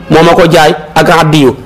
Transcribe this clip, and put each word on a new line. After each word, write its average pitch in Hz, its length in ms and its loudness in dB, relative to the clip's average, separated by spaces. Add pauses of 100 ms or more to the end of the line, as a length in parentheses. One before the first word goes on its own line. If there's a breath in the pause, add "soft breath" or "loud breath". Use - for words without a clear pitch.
(120)
moo - 120 2
ma - 120 2
ko 190 120 2
jaay 160 240 2 (220)
ak 160 160 0
Adiyu." 156 460 0 (100)